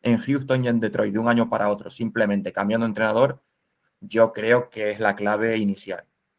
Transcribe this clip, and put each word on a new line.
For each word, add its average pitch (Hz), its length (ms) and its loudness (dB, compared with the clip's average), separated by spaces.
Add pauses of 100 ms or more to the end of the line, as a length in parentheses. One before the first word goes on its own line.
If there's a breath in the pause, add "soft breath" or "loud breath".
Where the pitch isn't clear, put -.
en 117 160 2
Houston 131 480 0
y - 20 -2
en 117 140 2
Detroit 104 320 -2
de 107 60 0
un 117 100 0
año 117 200 2
para 104 200 0
otro, 104 200 -4
simplemente 101 600 -2
cambiando 107 340 -2
entrenador, 110 560 0 (600)
yo 110 320 2
creo 117 360 2
que 107 220 -2
es 101 80 -6
la 101 160 2
clave 107 420 0
inicial. 98 460 -4 (360)